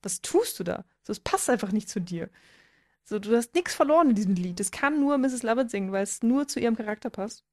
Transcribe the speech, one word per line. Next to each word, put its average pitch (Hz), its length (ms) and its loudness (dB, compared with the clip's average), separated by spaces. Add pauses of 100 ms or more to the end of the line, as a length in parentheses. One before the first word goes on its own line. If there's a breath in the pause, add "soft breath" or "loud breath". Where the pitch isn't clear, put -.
was - 180 -6
tust - 380 0
du 180 40 -4
da? 170 220 -6 (160)
So, - 100 -10
es 214 80 -6
passt - 300 -2
einfach 214 220 0
nicht 214 180 -2
zu - 100 -6
dir. 170 300 -6 (720 soft breath)
So, 214 140 -6
du 208 180 2
hast 233 200 0
nix 349 180 0
verloren 302 360 6
in 233 60 6
diesem 196 200 2
Lied. 180 240 -4
Das - 100 -4
kann 294 300 0
nur 277 180 4
Missus 254 240 0
Lovett 233 300 0
singen, 190 200 -4
weil 196 120 0
es - 180 -6
nur 269 260 2
zu - 120 -4
ihrem 233 180 2
Charakter 214 320 -6
passt. - 440 -10